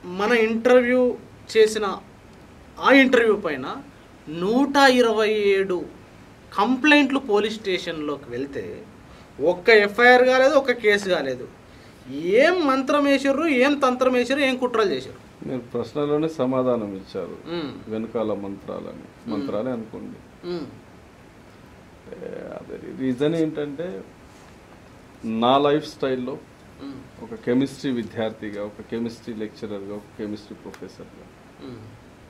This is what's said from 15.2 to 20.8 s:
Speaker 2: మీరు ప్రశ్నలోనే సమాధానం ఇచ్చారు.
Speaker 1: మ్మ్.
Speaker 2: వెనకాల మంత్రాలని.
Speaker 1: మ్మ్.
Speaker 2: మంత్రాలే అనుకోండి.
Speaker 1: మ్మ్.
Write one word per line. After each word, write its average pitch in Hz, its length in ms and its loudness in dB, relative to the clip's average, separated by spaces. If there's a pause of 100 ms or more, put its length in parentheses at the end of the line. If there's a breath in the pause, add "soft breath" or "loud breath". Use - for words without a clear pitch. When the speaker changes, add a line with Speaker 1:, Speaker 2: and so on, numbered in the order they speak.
Speaker 2:
మీరు 131 140 -6
ప్రశ్నలోనే 147 680 -4
సమాధానం 127 680 -2
ఇచ్చారు. 92 420 -10 (100)
Speaker 1:
మ్మ్. 160 240 -8 (160)
Speaker 2:
వెనకాల 110 460 -4
మంత్రాలని. 98 540 -10
Speaker 1:
మ్మ్. - 460 -14
Speaker 2:
మంత్రాలే 123 380 -4
అనుకోండి. 107 760 -12
Speaker 1:
మ్మ్. 170 180 -8 (1500)